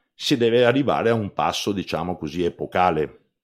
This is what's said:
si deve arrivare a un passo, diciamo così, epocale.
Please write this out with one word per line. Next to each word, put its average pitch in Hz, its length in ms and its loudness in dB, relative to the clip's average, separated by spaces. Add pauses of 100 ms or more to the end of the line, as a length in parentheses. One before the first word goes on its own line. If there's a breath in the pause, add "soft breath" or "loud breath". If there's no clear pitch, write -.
(140)
si - 240 -2
deve 120 260 4
arrivare 117 460 2
a 117 40 2
un 107 200 -4
passo, 85 400 -2
diciamo 87 440 -6
così, 82 280 -4
epocale. 80 720 0 (260)